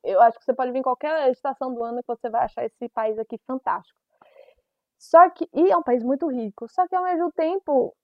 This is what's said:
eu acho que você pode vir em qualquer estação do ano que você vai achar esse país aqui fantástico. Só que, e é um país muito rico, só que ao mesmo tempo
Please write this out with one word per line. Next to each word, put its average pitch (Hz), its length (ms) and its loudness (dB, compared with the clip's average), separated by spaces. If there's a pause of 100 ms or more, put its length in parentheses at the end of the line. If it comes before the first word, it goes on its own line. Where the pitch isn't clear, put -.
eu 185 180 2
acho 233 180 4
que - 60 -18
você 262 80 -2
pode 254 180 -4
vir 262 80 -4
em 262 40 -4
qualquer 285 480 0
estação 262 420 -6
do 233 100 -8
ano 240 180 -6
que - 60 -14
você 233 220 -8
vai 233 160 -2
achar 240 200 -8
esse - 240 -10
país 220 300 -4
aqui 226 260 -10
fantástico. - 540 -8 (1000)
Só 339 340 8
que, - 220 -10
e 359 180 4
é 359 40 4
um 339 80 0
país 240 200 0
muito 277 240 -2
rico, 233 420 -8
só 359 180 -2
que 381 80 -8
ao 359 80 -2
mesmo 349 300 -2
tempo 311 600 -2 (100)